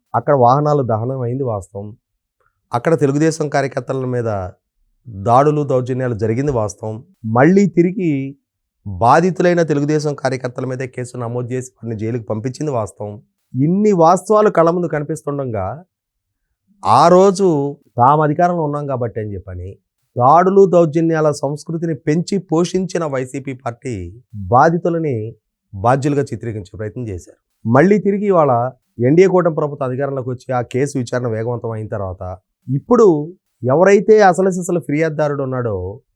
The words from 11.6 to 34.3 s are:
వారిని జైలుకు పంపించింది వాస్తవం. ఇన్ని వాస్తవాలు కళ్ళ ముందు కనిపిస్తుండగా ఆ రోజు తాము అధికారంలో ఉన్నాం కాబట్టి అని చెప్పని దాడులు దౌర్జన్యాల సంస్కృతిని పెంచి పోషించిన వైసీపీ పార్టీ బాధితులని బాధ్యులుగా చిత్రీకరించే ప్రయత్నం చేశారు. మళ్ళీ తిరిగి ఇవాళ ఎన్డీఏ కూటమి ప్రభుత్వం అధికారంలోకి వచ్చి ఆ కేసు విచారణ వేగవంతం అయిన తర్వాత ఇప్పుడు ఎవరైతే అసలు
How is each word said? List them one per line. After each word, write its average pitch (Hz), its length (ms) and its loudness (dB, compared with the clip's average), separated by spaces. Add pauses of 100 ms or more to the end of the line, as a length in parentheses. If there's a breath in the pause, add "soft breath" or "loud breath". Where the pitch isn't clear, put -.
వారిని 113 220 -10
జైలుకు 110 240 -6
పంపించింది 123 500 -6
వాస్తవం. 104 500 -8 (400)
ఇన్ని 196 300 2
వాస్తవాలు 185 580 4
కళ్ళ 170 200 2
ముందు 175 160 -2
కనిపిస్తుండగా 143 1000 -6 (1000)
ఆ 127 220 6
రోజు 175 680 4 (200)
తాము 143 260 4
అధికారంలో 170 400 0
ఉన్నాం 147 240 -4
కాబట్టి 123 340 -6
అని 104 140 -8
చెప్పని 92 420 -14 (420)
దాడులు 185 480 6
దౌర్జన్యాల 165 640 2
సంస్కృతిని 151 640 -6
పెంచి 170 440 -2
పోషించిన 175 640 -2
వైసీపీ 135 480 -6
పార్టీ 117 680 -10 (120)
బాధితులని 139 1000 0 (400)
బాధ్యులుగా 135 480 0
చిత్రీకరించే 107 540 -10
ప్రయత్నం 107 320 -10
చేశారు. - 600 -12
మళ్ళీ 165 300 4
తిరిగి 202 280 -2
ఇవాళ 135 440 2 (340)
ఎన్డీఏ 165 220 6
కూటమి 175 280 0
ప్రభుత్వం 147 340 -6
అధికారంలోకి 131 400 -6
వచ్చి 127 240 -10
ఆ 123 80 -2
కేసు 127 380 -4
విచారణ 123 300 -4
వేగవంతం 113 420 -6
అయిన 110 160 -8
తర్వాత 92 520 -8 (360)
ఇప్పుడు 180 600 2 (340)
ఎవరైతే 196 520 6
అసలు 190 300 4